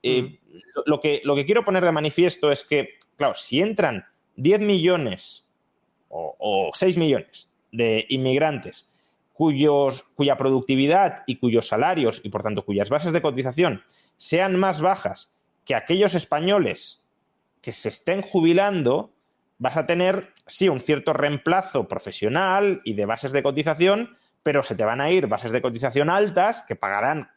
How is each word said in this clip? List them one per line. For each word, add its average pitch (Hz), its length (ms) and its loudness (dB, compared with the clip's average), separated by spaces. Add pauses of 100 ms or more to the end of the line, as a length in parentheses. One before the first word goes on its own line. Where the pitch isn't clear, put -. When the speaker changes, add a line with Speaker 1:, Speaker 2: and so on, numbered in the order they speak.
Speaker 1:
Eh, 127 340 0 (100)
Speaker 2:
Ujú. - 120 -20 (160)
Speaker 1:
lo, 139 100 -4
lo 156 160 2
que, 147 220 0
lo 143 120 2
que 139 100 -2
quiero 214 200 2
poner 185 180 2
de 175 80 4
manifiesto 156 600 2
es 139 120 -2
que, - 360 -2 (180)
claro, 135 160 0
si - 280 -2
entran 190 440 -2 (300)
diez 180 240 2
millones 175 880 0 (600)
o, 82 300 -10
o 98 380 0
seis 185 220 0
millones 147 500 -2 (240)
de 113 380 0
inmigrantes 135 840 -2 (420)
cuyos, 143 680 2 (120)
cuya 139 200 2
productividad 135 920 2
y 120 120 -6
cuyos 117 300 2
salarios, 135 560 0
y 107 60 -10
por 101 140 -6
tanto 104 220 -4
cuyas 101 240 -2
bases 156 240 -2
de 165 80 0
cotización, 131 640 -2 (340)
sean 185 420 0
más 185 220 0
bajas - 540 -4 (280)
que 131 120 -2
aquellos 190 380 2
españoles 165 920 -2 (560)
que - 100 -10
se - 180 -4
estén 190 320 -4
jubilando, 175 920 2 (440)
vas 127 200 -4
a 151 80 -2
tener, 185 480 0 (120)
sí, - 220 0
un 135 140 0
cierto 151 320 0
reemplazo 147 760 0
profesional 185 960 0
y 113 100 -6
de 101 120 -2
bases 117 260 -4
de 139 120 0
cotización, 160 720 0 (260)
pero 143 200 2
se 110 120 -6
te 107 100 -2
van 117 140 -2
a 143 100 0
ir 175 180 2
bases 110 240 -4
de 123 100 0
cotización 127 480 -2
altas 202 540 0
que - 120 -8
pagarán 113 600 -2